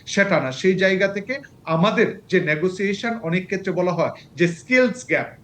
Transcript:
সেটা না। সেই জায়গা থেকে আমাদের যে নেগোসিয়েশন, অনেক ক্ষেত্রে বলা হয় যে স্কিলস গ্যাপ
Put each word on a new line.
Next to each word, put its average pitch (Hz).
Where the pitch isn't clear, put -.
সেটা 190
না। 131
সেই 185
জায়গা 190
থেকে 196
আমাদের 185
যে 185
নেগোসিয়েশন, 196
অনেক 180
ক্ষেত্রে 190
বলা 180
হয় 165
যে 170
স্কিলস 247
গ্যাপ 139